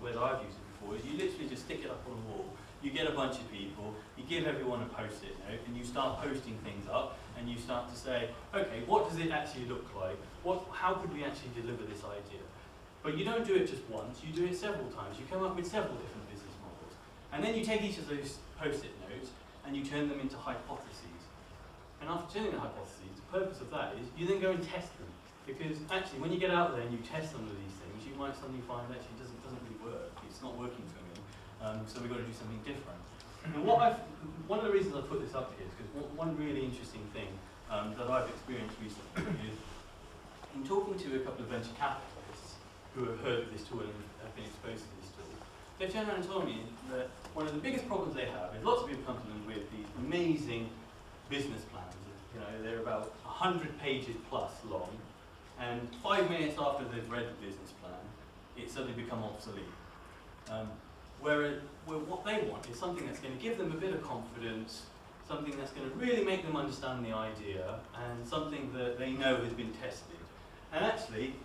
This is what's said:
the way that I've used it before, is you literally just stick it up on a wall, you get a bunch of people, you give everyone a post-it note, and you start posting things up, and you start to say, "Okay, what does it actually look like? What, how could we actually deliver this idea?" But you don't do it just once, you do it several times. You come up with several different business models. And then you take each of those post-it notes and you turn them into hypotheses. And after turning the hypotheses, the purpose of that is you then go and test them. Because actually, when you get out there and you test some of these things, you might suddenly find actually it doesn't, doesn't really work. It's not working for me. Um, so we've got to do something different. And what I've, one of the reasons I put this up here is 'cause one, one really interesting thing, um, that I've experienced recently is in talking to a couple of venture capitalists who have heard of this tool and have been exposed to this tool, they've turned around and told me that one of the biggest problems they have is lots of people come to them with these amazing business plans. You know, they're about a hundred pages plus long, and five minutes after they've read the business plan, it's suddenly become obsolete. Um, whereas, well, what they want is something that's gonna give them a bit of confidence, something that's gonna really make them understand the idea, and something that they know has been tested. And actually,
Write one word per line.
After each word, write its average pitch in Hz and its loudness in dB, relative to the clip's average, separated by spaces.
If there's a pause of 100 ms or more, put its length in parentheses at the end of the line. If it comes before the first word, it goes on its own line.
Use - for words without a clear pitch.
the 117 -4
way 120 -2
that - 2
I've - 6
used - -6
it - -12
before, - -2
is - -2
you 285 0
literally - 2
just - -4
stick - -2
it - -2
up - -4
on 117 -4
a 110 -4
wall, - -2 (320)
you 139 0
get 160 4
a 147 6
bunch 131 4
of 107 -6
people, 104 -4 (240)
you 127 -8
give 160 2
everyone 123 2
a - -2
post-it 104 -4
note, 110 -4
and 120 -4
you 120 -4
start 135 2
posting 123 0
things 101 -4
up, - 2 (180)
and 120 -2
you 117 0
start 123 0
to 120 -6
say, 123 2 (240)
"Okay, 120 2
what 208 10
does 165 0
it 160 4
actually 131 0
look 120 -2 (100)
like? 95 0 (260)
What, 180 4
how 180 6
could 185 -2
we 143 0
actually 123 -2
deliver 113 -2
this 101 -6
idea?" 101 -6 (600)
But 151 2
you 196 4
don't 220 4
do 196 8
it 170 8
just 127 -2
once, 113 -4
you 160 -4
do 175 6
it 180 4
several 208 0
times. - -6
You - -6
come 190 4
up 185 2
with 180 0
several 180 4
different - -6
business - -10
models. - -10 (380)
And 151 0
then 226 6
you 220 4
take 214 6
each 170 0
of 147 -4
those - -2 (160)
post-it - 0 (160)
notes - -6 (340)
and 139 -2
you 139 0
turn 147 2
them 135 -2
into 131 0
hypotheses. - -6 (800)
And 156 0
after 175 0 (100)
turning 208 2
the - -
hypotheses, - -6
the - 0
purpose 190 2
of 117 -8
that 101 0
is 120 -6
you 175 2
then 190 8
go 190 8
and 170 6
test - -2
them. - -8 (400)
Because 156 0 (160)
actually, 160 0
when 175 4
you 180 4
get 185 8
out 170 8
there 120 0
and 120 0
you 117 0
test 156 -2
some 110 -4
of 101 -6
these 98 -6 (100)
things, 107 -8
you 135 -8
might 139 -2
suddenly 127 -6
find 120 -2
actually 123 -8
it 120 -8
doesn't, 120 -10
doesn't 123 -6
really 113 -6
work. - -4 (160)
It's - -12
not 123 -4
working 120 -2
for - -10 (140)
me. - -8 (460)
Um, 110 0
so 120 -4
we've 120 0
got 120 0
to 117 -2
do 113 -4
something 110 -4
different. 135 -4 (560)
And 147 2
what 233 12
I've, - 10 (480)
one 214 4
of 214 4
the 202 8
reasons 147 8
I 139 0
put 139 2
this 127 -2
up - -2
here - -8
is - -8
'cause 113 -8
one, 147 -2
one 160 2
really 139 2
interesting 110 -6
thing, 104 -4 (400)
um, 110 2
that 123 2
I've 127 6
experienced 110 -4
recently 151 -2
is 110 -4 (1040)
in 131 -2
talking 196 4
to 135 0
a 127 4
couple 120 -4
of 123 -4
venture 113 -2
capitalists - -2 (360)
who 127 0
have 113 0
heard 117 2
of 107 -6
this 104 -6
tool 120 -2
and 104 -4 (300)
have 113 -10
been 110 -6
exposed 110 -6
to - -10
this - -12
tool, - -10 (480)
they've 190 0
turned 214 2
around 190 2
and 175 0
told 190 2
me 113 0 (280)
that 127 0 (240)
one - 2
of 151 2
the - 0
biggest 262 2
problems 190 2
they - 2
have - -2
is - -2
lots - 8
of - 0
people 135 -2
come 123 -2
to 107 -6
them 104 -6
with 104 -4
these 104 -6 (160)
amazing 139 4 (600)
business 135 0
plans. - -8 (400)
You 110 -6
know, 104 -6 (160)
they're 113 0
about 110 0 (100)
a - -10
hundred 175 4
pages 123 2 (140)
plus - 2 (180)
long, - 0 (720)
and 120 0 (160)
five - 8
minutes 156 4
after 139 4
they've 113 -2
read 117 0
the 101 -8
business 95 -8 (120)
plan, 90 -8 (540)
it's 117 -6
suddenly 120 -2
become 113 -2
obsolete. 104 -4 (880)
Um, 110 -2 (520)
whereas, 147 6 (260)
well, 156 0
what 180 -2
they 208 4
want - -4
is 117 -6
something 170 0
that's - -4
gonna 131 -4
give 226 0
them 160 2
a - 0
bit 190 2
of - 0
confidence, 113 -4 (420)
something 143 -2
that's 139 -4
gonna 131 -4
really 240 6
make 185 6
them 160 0
understand 127 0
the 113 0
idea, 107 0 (160)
and 120 -4
something 147 0
that 123 2
they 131 0
know 131 8
has 117 2
been 113 -2
tested. - -6 (540)
And 165 6
actually, 120 2 (100)